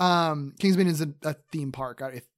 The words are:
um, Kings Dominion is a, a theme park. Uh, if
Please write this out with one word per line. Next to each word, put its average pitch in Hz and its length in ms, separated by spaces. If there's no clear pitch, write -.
um, 165 580
Kings 190 180
Dominion 180 180
is 151 80
a, 147 260
a 151 60
theme 143 220
park. 123 280
Uh, 135 140
if 120 100